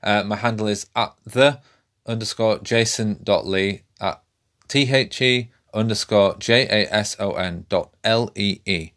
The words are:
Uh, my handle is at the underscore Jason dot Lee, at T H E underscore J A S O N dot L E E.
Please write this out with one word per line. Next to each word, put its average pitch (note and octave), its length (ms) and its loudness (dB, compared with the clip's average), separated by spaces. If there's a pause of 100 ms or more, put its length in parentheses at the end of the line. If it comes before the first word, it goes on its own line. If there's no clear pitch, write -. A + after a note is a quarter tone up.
Uh, G#2 200 2
my G#2 120 -4
handle G#2+ 320 -2
is G#2 280 -4
at A#2 200 -2 (100)
the C3+ 360 2 (440)
underscore A2+ 540 -2
Jason A2 640 -2
dot F#2 240 2
Lee, G2 360 -2 (160)
at G2 220 -6 (460)
T C#3 260 0
H C3 280 0
E B2 300 0 (220)
underscore G#2+ 640 2
J B2 300 2
A G#2+ 260 0
S G#2 260 -2
O E2+ 120 -4
N F2 380 -6
dot - 220 -2 (120)
L A2+ 320 0
E G2+ 300 -2
E. D#2+ 320 -4